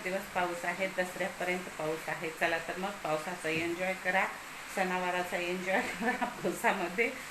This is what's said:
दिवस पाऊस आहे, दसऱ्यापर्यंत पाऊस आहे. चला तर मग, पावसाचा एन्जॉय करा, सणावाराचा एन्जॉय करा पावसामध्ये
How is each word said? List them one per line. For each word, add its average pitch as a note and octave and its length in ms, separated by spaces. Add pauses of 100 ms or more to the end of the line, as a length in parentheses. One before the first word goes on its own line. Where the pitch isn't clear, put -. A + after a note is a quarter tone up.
दिवस F#3 160
पाऊस F3 440
आहे, F3+ 220
दसऱ्यापर्यंत F#3 800 (140)
पाऊस D#3+ 300
आहे. D#3+ 220
चला E3 280
तर - 180
मग, F#3 140
पावसाचा D#3+ 580
एन्जॉय E3+ 460
करा, F#3+ 320 (500)
सणावाराचा F3+ 600
एन्जॉय F3+ 440
करा B3 440
पावसामध्ये G3 880 (200)